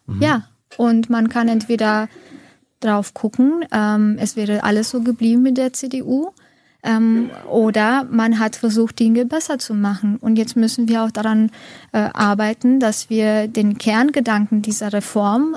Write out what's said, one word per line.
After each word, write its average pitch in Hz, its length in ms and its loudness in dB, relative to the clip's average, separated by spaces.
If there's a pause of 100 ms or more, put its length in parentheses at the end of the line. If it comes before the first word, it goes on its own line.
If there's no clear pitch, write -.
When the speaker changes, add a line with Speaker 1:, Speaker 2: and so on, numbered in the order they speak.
Speaker 1:
Mhm. 98 140 -2
Speaker 2:
Ja. 285 280 0 (280)
Und 233 320 2
man 226 200 2
kann 233 180 0
entweder 214 600 0 (720)
drauf 208 320 -2
gucken, 277 580 0
ähm, 214 480 2
es 208 160 -4
wäre 208 300 -2
alles 214 240 0
so 254 120 -4
geblieben 233 420 2
mit 262 140 2
der 254 140 -2
C 269 160 -10
D 254 140 -6
U, 294 300 -2 (520)
ähm, 226 460 2 (200)
oder 220 640 2
man 226 280 2
hat 220 180 -2
versucht, 226 420 0
Dinge 233 260 2
besser 311 320 -4
zu - 160 -8
machen. 202 440 -2
Und 226 180 0
jetzt 226 220 -2
müssen 226 320 0
wir 226 160 0
auch 220 60 -4
daran, 220 400 0 (420)
äh, 214 200 0
arbeiten, 214 680 2
dass 220 280 -2
wir 214 380 0
den 208 300 0
Kerngedanken 220 840 0
dieser 208 300 -4
Reform, 208 640 0